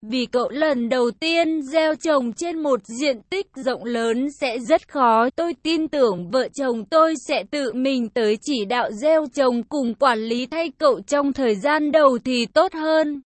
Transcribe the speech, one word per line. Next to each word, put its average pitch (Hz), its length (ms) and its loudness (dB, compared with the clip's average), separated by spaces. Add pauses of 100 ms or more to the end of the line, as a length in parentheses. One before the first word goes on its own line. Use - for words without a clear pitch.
Vì 233 240 -2
cậu 240 240 -2
lần 277 380 0
đầu 247 220 2
tiên 320 520 0
gieo 311 320 0
trồng 277 380 0
trên 339 300 -6
một 269 180 0 (200)
diện 269 200 0 (100)
tích 392 160 -6 (180)
rộng 247 200 -4
lớn 233 440 -2 (120)
sẽ 254 180 -4
rất 262 300 0
khó, 233 480 4
tôi 339 260 -2
tin 320 260 0
tưởng 196 420 0
vợ 262 180 0
chồng 240 360 -4
tôi 320 300 4 (140)
sẽ 277 220 -2
tự 277 220 -4
mình 254 360 -2
tới 220 340 0
chỉ 254 220 -2
đạo 240 280 -2
gieo 302 420 2
trồng 247 280 2
cùng 247 320 -4
quản 247 240 2
lý 233 280 -4
thay 330 320 -6
cậu 277 220 2
trong 285 320 -2
thời 247 220 0
gian 294 380 0
đầu 285 320 6
thì 247 220 0
tốt 359 280 2
hơn. 311 460 0 (120)